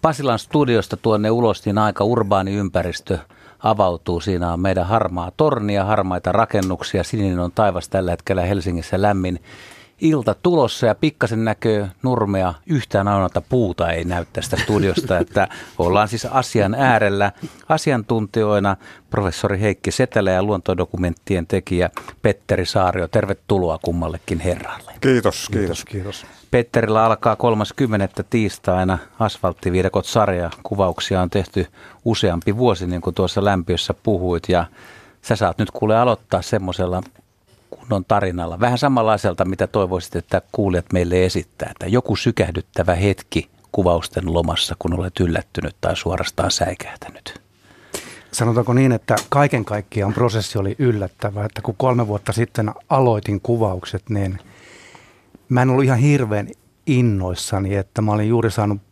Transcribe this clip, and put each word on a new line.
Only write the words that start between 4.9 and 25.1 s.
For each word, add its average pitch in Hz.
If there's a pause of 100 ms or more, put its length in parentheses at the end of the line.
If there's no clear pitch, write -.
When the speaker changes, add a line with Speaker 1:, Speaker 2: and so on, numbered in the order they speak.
Speaker 1:
torni 120
ja 98
harmaita 92
rakennuksia. 95
Sininen 98
on 87
taivas 98
tällä 92
hetkellä 92
Helsingissä, 90
lämmin 92 (600)
ilta 147
tulossa 151
ja 107
pikkasen 113
näkyy 107 (160)
nurmea. 101 (140)
Yhtään 107
ainoata 95
puuta 92
ei 85
näy 87
tästä -
studiosta, 95
Speaker 2:
<laughs> 87
Speaker 1:
että 95 (300)
ollaan 95
siis 113
asian 117
äärellä. 107 (380)
Asiantuntijoina 107 (320)
professori 98
Heikki 101
Setälä 104
ja 92
luontodokumenttien 90
tekijä 90 (320)
Petteri 95
Saario. 92
Tervetuloa 95
kummallekin 85
herralle. 87 (100)
Speaker 3:
Kiitos, -
kiitos. 123